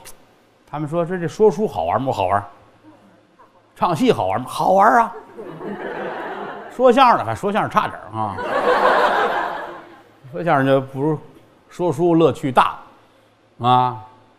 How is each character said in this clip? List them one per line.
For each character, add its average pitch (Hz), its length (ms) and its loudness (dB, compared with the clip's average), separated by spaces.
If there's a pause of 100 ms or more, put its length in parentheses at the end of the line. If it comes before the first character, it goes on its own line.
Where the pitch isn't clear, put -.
(680)
他 147 120 -12
们 151 100 -6
说 170 160 -2
：“这， 180 140 -6
这 165 100 -4
说 208 220 4
书 214 180 -4
好 82 160 -4
玩 98 160 0
吗 131 100 -4
？”“好 98 140 0
玩。 98 180 2 (1300)
”“唱 180 180 0
戏 226 160 0
好 113 180 0
玩 107 120 -2
吗 123 80 -10
？”“好 170 220 -2
玩 214 280 6
啊。” 220 160 0 (1600)
说 254 160 4
相 247 200 6
声 175 80 4
的， 104 80 -4
反 113 80 -2
正 - 20 -10
说 202 160 -4
相 208 80 0
声 147 100 -2
差 196 160 2
点 87 140 -10
儿 107 180 -12
啊。 104 160 -4 (2000)
说 170 100 -10
相 165 140 2
声 135 80 2
就 135 160 4
不 131 220 -8
如 151 160 -2 (500)
说 175 240 -4
书 165 220 2
乐 160 180 6
趣 143 180 -6
大， 123 280 2 (800)
啊， 123 440 2 (360)